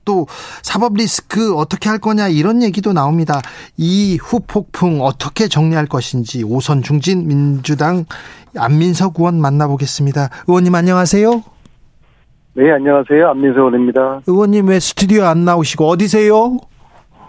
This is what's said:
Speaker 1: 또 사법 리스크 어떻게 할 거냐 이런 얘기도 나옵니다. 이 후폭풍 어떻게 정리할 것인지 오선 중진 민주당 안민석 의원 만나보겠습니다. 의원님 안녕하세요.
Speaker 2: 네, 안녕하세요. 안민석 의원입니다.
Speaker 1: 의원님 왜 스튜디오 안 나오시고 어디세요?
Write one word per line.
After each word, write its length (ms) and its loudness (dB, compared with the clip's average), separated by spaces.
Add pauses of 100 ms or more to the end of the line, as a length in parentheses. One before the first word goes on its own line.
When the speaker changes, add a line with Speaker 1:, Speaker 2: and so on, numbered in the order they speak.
Speaker 1:
또 220 0 (360)
사법 320 -2
리스크 640 -2
어떻게 320 -4
할 100 0
거냐 300 -2
이런 340 0
얘기도 300 -2
나옵니다. 480 0 (380)
이 420 0
후폭풍 800 -4
어떻게 480 -2
정리할 380 0
것인지 580 -4
오선 380 0
중진 440 -2
민주당 800 0 (520)
안민석 600 0
의원 220 2
만나보겠습니다. 880 -2 (180)
의원님 280 4
안녕하세요. 680 2 (1160)
Speaker 2:
네, 140 4
안녕하세요. 560 2
안민석 320 0
의원입니다. 680 0
Speaker 1:
의원님 420 2
왜 120 2
스튜디오 440 2
안 220 2
나오시고 400 2
어디세요? 720 2 (720)